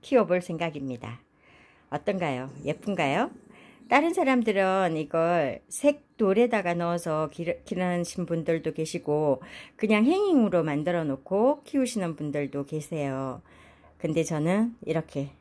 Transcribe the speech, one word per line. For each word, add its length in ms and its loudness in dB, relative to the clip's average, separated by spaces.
키워볼 400 2
생각입니다. 800 -8
어떤가요? 600 -4
예쁜가요? 640 -2
다른 260 2
사람들은 840 2
이걸 720 0
색돌에다가 1040 2
넣어서 580 0
기-, 320 -4
기르신 640 -2
분들도 480 -2
계시고 680 0
그냥 260 4
행잉으로 600 4
만들어 420 0
놓고 580 0
키우시는 540 -2
분들도 480 -4
계세요. 760 -6
근데 280 0
저는 500 0
이렇게 440 -2